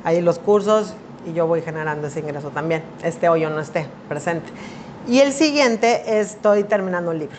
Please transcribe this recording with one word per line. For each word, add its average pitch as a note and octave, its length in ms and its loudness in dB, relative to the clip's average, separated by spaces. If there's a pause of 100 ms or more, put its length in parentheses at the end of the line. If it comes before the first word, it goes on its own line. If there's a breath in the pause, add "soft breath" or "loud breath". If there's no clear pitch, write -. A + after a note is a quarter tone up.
ahí E3+ 160 2
los E3+ 180 2
cursos G#3 560 2 (320)
y E3 60 -8
yo E3 140 2
voy E3 160 2
generando D#3 460 -4
ese D3+ 120 -6
ingreso D3 300 -8
también, D#3 320 -2 (200)
esté E3 260 0
o E3 80 6
yo D#3+ 120 0
no D#3 120 -2
esté D3+ 260 -4 (220)
presente. D#3+ 400 -4 (600 loud breath)
Y B3 120 6
el C#4 120 6
siguiente, A#3+ 880 2
estoy G3+ 440 2
terminando F#3 460 0
un D#3+ 80 -2
libro. C#3+ 200 -8